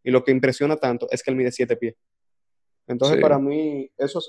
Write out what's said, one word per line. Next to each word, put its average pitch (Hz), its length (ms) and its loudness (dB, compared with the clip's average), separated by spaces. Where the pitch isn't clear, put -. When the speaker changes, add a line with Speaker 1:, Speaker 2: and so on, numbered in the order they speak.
Speaker 1:
y 123 80 -2
lo - 140 4
que 135 80 4
impresiona 139 440 0
tanto 123 340 -2
es 123 120 -4
que - 80 -4
él 131 60 -2
mide 127 160 0
siete 123 240 -2
pies. 117 180 -6
Entonces, 131 300 0
Speaker 2:
Sí. - 60 2
Speaker 1:
para 143 160 4
mí, 143 580 -4
eso 139 320 -4